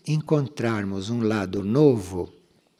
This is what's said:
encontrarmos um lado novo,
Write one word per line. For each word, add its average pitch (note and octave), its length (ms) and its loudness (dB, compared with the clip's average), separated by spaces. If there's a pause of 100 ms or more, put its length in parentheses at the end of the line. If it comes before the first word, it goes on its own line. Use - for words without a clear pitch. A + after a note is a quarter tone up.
encontrarmos A2+ 1000 -2
um A#2+ 120 -2
lado G2 440 -2
novo, G#2 640 2 (480)